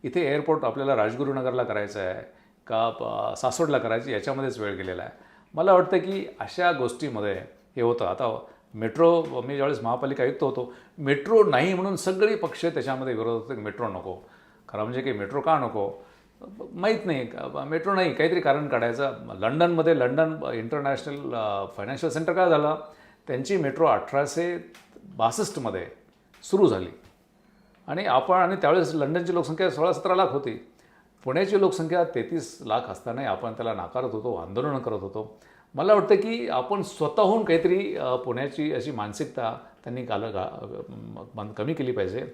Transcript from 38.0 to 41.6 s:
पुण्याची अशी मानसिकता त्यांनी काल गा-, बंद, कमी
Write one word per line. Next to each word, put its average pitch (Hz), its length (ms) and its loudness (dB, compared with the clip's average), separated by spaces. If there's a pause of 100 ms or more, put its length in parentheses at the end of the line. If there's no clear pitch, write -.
पुण्याची 135 580 -4
अशी 127 160 -4
मानसिकता 113 680 -6 (260)
त्यांनी 123 200 -6
काल 107 200 -2
गा-, - 580 -6 (520)
बंद, 107 180 -10
कमी 120 220 -4